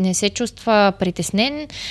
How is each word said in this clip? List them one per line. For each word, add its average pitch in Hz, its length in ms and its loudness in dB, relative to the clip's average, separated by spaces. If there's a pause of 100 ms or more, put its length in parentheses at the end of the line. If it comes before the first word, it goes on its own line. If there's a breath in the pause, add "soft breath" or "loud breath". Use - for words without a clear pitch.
не 185 140 2
се 202 160 0
чувства 208 680 2
притеснен, 196 680 -2 (240 loud breath)